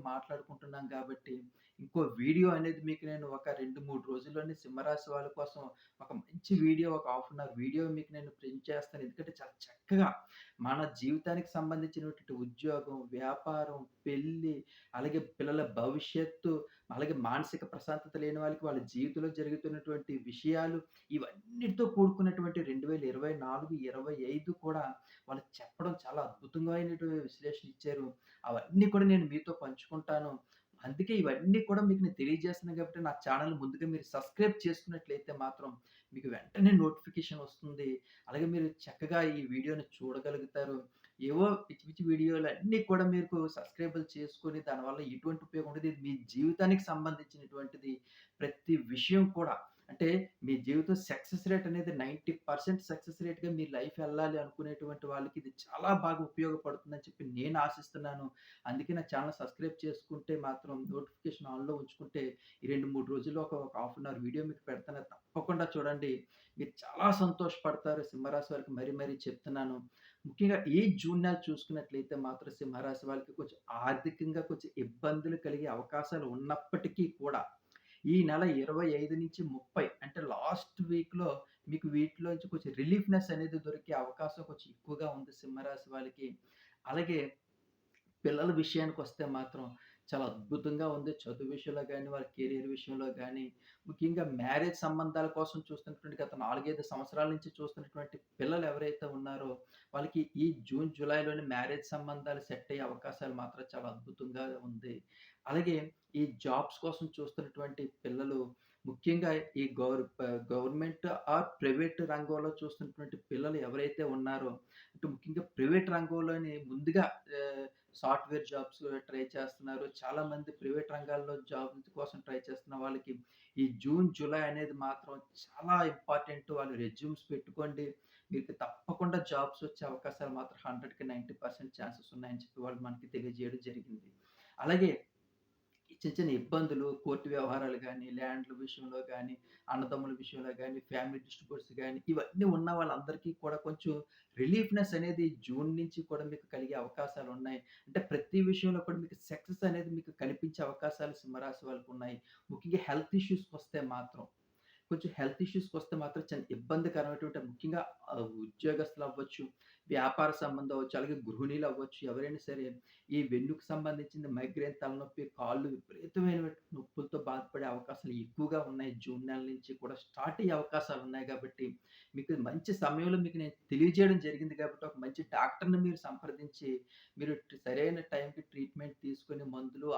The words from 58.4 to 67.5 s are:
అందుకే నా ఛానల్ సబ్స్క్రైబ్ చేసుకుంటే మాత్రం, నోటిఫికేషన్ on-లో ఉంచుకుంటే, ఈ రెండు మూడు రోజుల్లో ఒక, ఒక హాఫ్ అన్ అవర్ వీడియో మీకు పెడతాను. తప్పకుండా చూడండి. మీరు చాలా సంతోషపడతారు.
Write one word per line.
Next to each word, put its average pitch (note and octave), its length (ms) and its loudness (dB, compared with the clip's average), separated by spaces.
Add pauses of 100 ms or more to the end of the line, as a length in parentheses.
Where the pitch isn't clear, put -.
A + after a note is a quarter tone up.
అందుకే C3+ 280 -2
నా E3 100 0
ఛానల్ D3 320 -2
సబ్స్క్రైబ్ D3+ 420 -6
చేసుకుంటే D3+ 600 -6
మాత్రం, C3+ 360 -6 (120)
నోటిఫికేషన్ C#3 640 -8
on-లో C#3 260 -4
ఉంచుకుంటే, C#3+ 460 -8 (340)
ఈ - 120 -8
రెండు C#3 200 2
మూడు C3 220 -2
రోజుల్లో D3 320 -2
ఒక, D3+ 180 -4
ఒక C3+ 160 -8
హాఫ్ B2 220 -4
అన్ C#3+ 100 -6
అవర్ A#2+ 140 -6
వీడియో D3 220 -2
మీకు D#3 200 -6
పెడతాను. C#3+ 440 -8
తప్పకుండా E3 600 0
చూడండి. C#3+ 440 0 (460)
మీరు C#3+ 200 -4
చాలా F3+ 340 2
సంతోషపడతారు. D#3+ 880 2